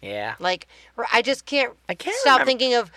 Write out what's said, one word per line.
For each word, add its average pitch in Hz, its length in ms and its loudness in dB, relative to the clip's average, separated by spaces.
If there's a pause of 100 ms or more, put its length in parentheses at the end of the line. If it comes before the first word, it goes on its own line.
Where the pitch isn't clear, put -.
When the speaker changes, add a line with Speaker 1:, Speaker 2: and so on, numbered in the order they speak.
Speaker 1:
Yeah. 104 360 -8
Speaker 2:
Like, 180 280 -4 (300)
r-, 233 160 -6
I 226 80 6
just 262 240 -4
can't 277 300 -2 (140)
Speaker 1:
I 185 60 -6
can't 392 220 -8
Speaker 2:
stop 277 240 6
Speaker 1:
remem- - 60 0
Speaker 2:
thinking 254 280 0
of 208 220 0